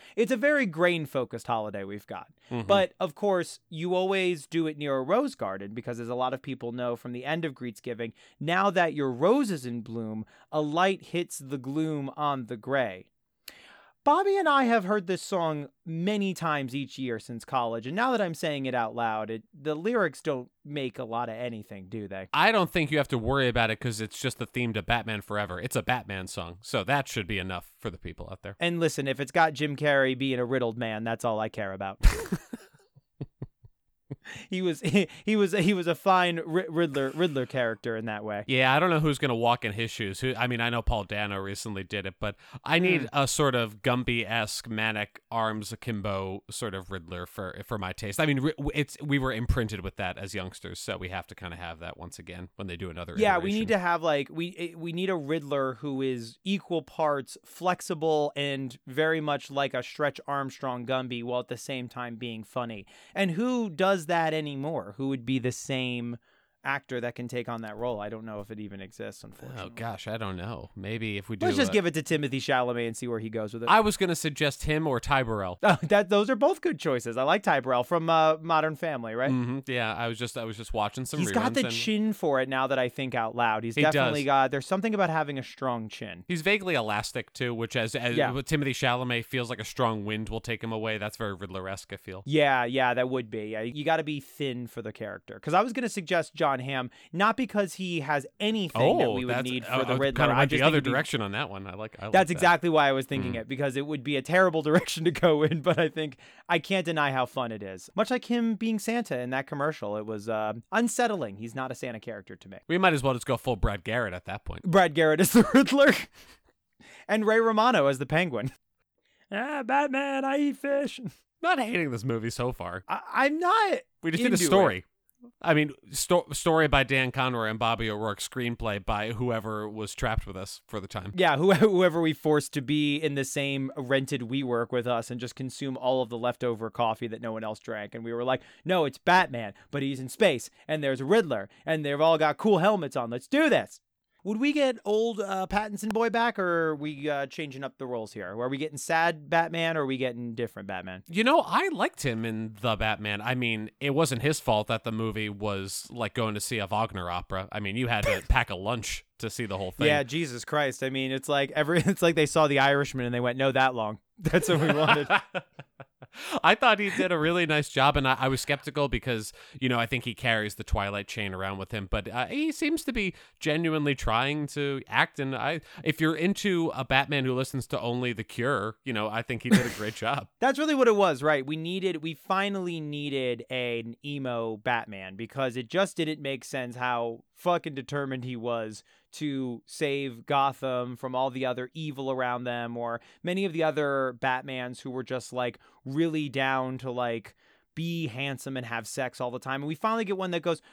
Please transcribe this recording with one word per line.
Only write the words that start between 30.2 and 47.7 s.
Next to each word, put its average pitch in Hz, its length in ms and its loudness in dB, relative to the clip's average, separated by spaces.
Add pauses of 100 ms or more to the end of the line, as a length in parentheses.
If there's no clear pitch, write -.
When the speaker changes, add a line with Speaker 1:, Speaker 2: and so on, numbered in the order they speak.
Speaker 1:
a 123 60 0
riddled 120 340 0
man, 110 240 -4
that's 113 220 -2
all 110 160 0
I 110 80 0
care 101 240 -6
about. 95 280 -8
<laughs> - 60 10 (2500)
He 185 120 -2
was, 170 180 0
<laughs> - 20 -18
he, 175 260 4 (160)
he 214 100 2
was, 202 180 4
he 196 220 4
was 180 140 -2
a 170 80 4
fine 180 500 4
Ri-, 175 220 0
Riddler, 147 480 0
Riddler 151 300 2
character 117 500 -2
in 110 100 -4
that 107 180 -6
way. 104 220 -4
Speaker 2:
Yeah, 131 280 6
I 147 40 6
don't 180 120 4
know 160 100 4
who's 151 180 2
gonna 131 160 0
walk 117 300 2
in 107 80 -2
his 113 180 -2
shoes. 98 300 -6
Who, 131 160 0
I 117 100 0
mean, 123 140 -2
I 117 100 0
know 120 120 -2
Paul 107 220 0
Dano 101 340 -4
recently 98 440 -6
did 95 240 -6
it, 95 140 -8
but 104 160 -6 (280)
I 151 140 2
need 180 240 2
Speaker 1:
Hmm. 120 100 -6
Speaker 2:
a 143 160 2
sort 143 280 2
of 107 260 -2
Gumby-esque, 117 880 -2
manic 110 520 -2 (120)
arms 110 400 -2
akimbo 101 800 -6
sort 110 240 -6
of 90 180 -10
Riddler 87 340 -8
for, 95 380 -10
for 113 140 -6